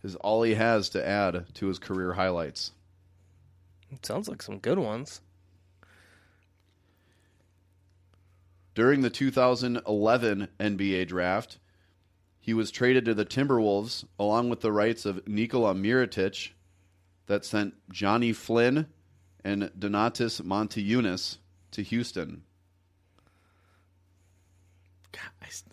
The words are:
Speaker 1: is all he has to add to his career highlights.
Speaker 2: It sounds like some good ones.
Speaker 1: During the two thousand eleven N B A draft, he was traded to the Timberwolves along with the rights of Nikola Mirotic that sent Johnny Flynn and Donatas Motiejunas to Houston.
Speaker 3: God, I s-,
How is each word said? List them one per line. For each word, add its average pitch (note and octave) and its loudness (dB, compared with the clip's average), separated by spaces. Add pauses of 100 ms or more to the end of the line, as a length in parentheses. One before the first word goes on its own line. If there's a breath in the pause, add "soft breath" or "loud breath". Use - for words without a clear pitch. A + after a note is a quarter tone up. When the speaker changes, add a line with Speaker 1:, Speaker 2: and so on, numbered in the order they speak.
Speaker 1:
is F#2 -10
all A2 0
he A2+ 2
has A2 2
to D#2 -4
add F#2 0 (100)
to G2+ -4
his F2+ -2
career F#2 -4
highlights. F2 -2 (1200)
Speaker 2:
It C3+ -16
sounds F3 -6
like - -12
some G#2 -12
good C3+ -2
ones. A#2+ -6 (3500 soft breath)
Speaker 1:
During C3+ 6
the B2 2
two C3+ -2
thousand B2 2
eleven G#2+ 2 (120)
N G#2 0
B G2 0
A F#2 0
draft, F2+ -2 (800)
he A2+ -2
was A2+ 0
traded B2 4
to A2+ 2
the G#2 0
Timberwolves A#2 0 (120)
along A2+ 2
with A#2 -4
the A2 0
rights G#2+ 2
of G2 -4
Nikola A2 2
Mirotic G#2 0 (760)
that G2+ 0
sent G#2 -2 (180)
Johnny A2 2
Flynn B2 2 (560)
and G2+ -2
Donatas G#2+ -2
Motiejunas G#2 -2 (340)
to G#2+ -6
Houston. F2 -6 (2750)
Speaker 3:
God, - -18 (200)
I - -20
s-, - -16